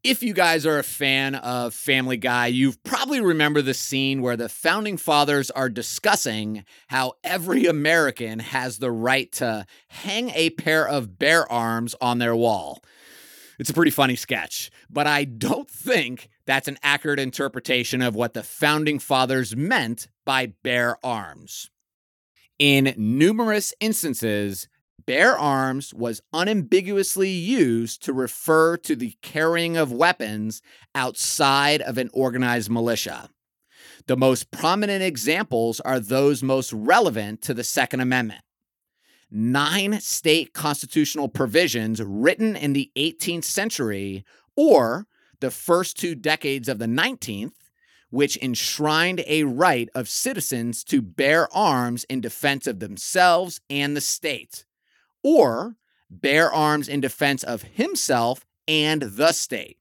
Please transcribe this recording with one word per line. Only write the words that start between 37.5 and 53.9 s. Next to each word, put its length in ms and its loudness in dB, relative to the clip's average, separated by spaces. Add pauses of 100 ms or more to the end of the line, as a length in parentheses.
the 80 -6
Second 380 0
Amendment. 400 -2 (880)
Nine 680 0
state 540 2
constitutional 760 -2
provisions 760 0
written 520 0
in 180 0
the 220 -2
eighteenth 500 -4
century, 800 -4 (320)
or 520 6 (320)
the 100 -2
first 480 0
two 160 -4
decades 560 -2
of 80 -2
the 80 -4
nineteenth, 840 -4 (400)
which 320 0
enshrined 840 0
a 200 0
right 500 2
of 120 -4
citizens 760 -4
to 180 0
bear 500 0
arms 520 0
in 180 -6
defense 460 -4
of 120 -6
themselves 800 2 (120)
and 260 -2